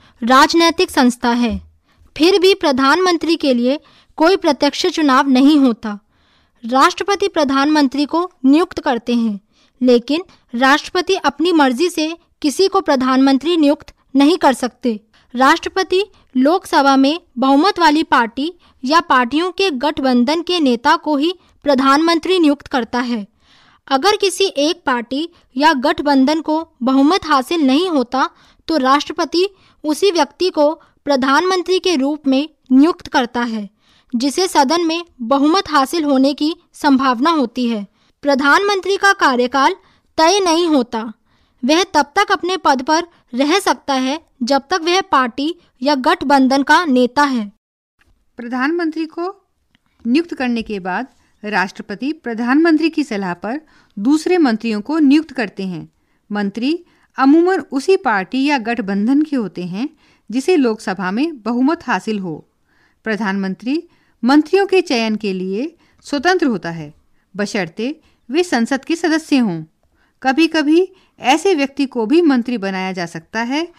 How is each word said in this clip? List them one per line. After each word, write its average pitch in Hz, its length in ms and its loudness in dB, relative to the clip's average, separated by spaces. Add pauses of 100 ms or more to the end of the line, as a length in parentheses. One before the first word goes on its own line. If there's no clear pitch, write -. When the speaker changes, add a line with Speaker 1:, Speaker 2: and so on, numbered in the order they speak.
(220)
Speaker 1:
राजनैतिक 330 680 2
संस्था 247 380 0
है। 240 320 -2 (560)
फिर 359 220 2
भी 370 140 4
प्रधानमंत्री 320 840 0
के 294 180 0
लिए 247 260 0 (360)
कोई 339 200 2
प्रत्यक्ष 294 500 -2
चुनाव 285 440 0
नहीं 269 280 4
होता। 226 420 0 (680)
राष्ट्रपति 349 640 0
प्रधानमंत्री 285 800 0
को 349 260 -4 (140)
नियुक्त 320 340 2
करते 240 360 -2
हैं, 226 240 -2 (420)
लेकिन 247 420 2 (320)
राष्ट्रपति 302 600 0
अपनी 311 360 -2
मर्जी 294 380 2
से 320 280 -6 (240)
किसी 302 260 0
को 381 140 0
प्रधानमंत्री 269 760 2
नियुक्त 302 360 0 (220)
नहीं 285 220 4
कर 294 160 2
सकते। 233 460 -6 (360)
राष्ट्रपति 339 680 0 (320)
लोकसभा 285 580 2
में 277 240 2 (180)
बहुमत 277 420 2
वाली 320 240 4
पार्टी 269 500 -2 (320)
या 302 140 2
पार्टियों 285 520 0
के 392 200 -2
गठबंधन 269 680 0
के 349 180 -4
नेता 277 360 2
को 302 220 -2
ही 339 220 -4 (240)
प्रधानमंत्री 311 760 2
नियुक्त 285 280 0
करता 240 320 -4
है। 240 280 -6 (600)
अगर 294 280 2
किसी 392 280 -2
एक 320 420 -2
पार्टी 262 440 -4 (280)
या 302 160 4
गठबंधन 285 680 0
को 320 280 -4 (140)
बहुमत 277 420 2
हासिल 311 360 0
नहीं 294 280 2
होता, 277 400 -2 (380)
तो 320 100 -2
राष्ट्रपति 302 720 0 (340)
उसी 302 280 0
व्यक्ति 339 380 -2
को 302 320 0 (240)
प्रधानमंत्री 330 760 0
के 370 160 0
रूप 285 320 -4
में 269 220 0 (220)
नियुक्त 294 360 4
करता 240 340 -2
है, 220 280 -6 (460)
जिसे 285 320 -2
सदन 330 380 2
में 330 200 -4 (160)
बहुमत 285 480 2
हासिल 302 340 0
होने 269 300 2
की 302 220 -4 (180)
संभावना 269 560 0
होती 254 380 -2
है। 214 200 -6 (340)
प्रधानमंत्री 359 760 0
का 392 160 4
कार्यकाल 269 600 0 (420)
तय 349 220 4
नहीं 349 280 0
होता। 240 460 -2 (520)
वह 311 180 2
तब 302 320 -2
तक 403 160 0
अपने 370 260 -2
पद 285 240 0
पर 320 260 -2 (280)
रह 294 240 0
सकता 285 340 -2
है, 262 340 -4 (160)
जब 269 180 0
तक 359 220 -4
वह 349 180 0
पार्टी 285 540 -2 (260)
या 285 140 0
गठबंधन 277 680 2
का 320 220 2
नेता 254 380 2
है। 240 280 -2 (840)
Speaker 2:
प्रधानमंत्री 311 680 -4
को 339 300 -8 (720)
नियुक्त 330 260 0
करने 240 280 -4
के 214 180 -8
बाद 185 280 -6 (380)
राष्ट्रपति 208 680 -6
प्रधानमंत्री 302 760 0
की 311 140 -2
सलाह 196 300 -6
पर 226 280 -8 (380)
दूसरे 311 380 0
मंत्रियों 226 440 0
को 294 180 -4
नियुक्त 302 340 4
करते 202 300 -8
हैं। 165 300 -10 (380)
मंत्री 220 540 -4 (320)
अमूमन 330 420 4 (120)
उसी 320 260 0
पार्टी 254 480 -2
या 294 120 0
गठबंधन 226 640 -2
के 311 140 -4
होते 185 280 -6
हैं 190 260 -8 (420)
जिसे 269 240 0
लोकसभा 214 560 -2
में 269 300 -4
बहुमत 254 460 -2
हासिल 214 320 -4
हो। 170 300 -12 (540)
प्रधानमंत्री 208 840 -4 (360)
मंत्रियों 302 440 2
के 381 140 2
चयन 226 340 -2
के 202 180 -4
लिए 190 420 -6 (280)
स्वतंत्र 349 420 -2
होता 180 260 -4
है, 156 220 -14 (420)
बशर्ते 202 640 -6 (280)
वे 311 140 -2
संसद 262 420 -2
के 320 100 -4
सदस्य 320 420 0
हों। 180 260 -2 (600)
कभी-कभी 311 680 2 (280)
ऐसे 311 360 0
व्यक्ति 277 300 -2
को 240 200 -6
भी 302 160 2
मंत्री 254 360 0
बनाया 190 340 -6
जा 180 140 -6
सकता 170 360 -10
है 285 380 -6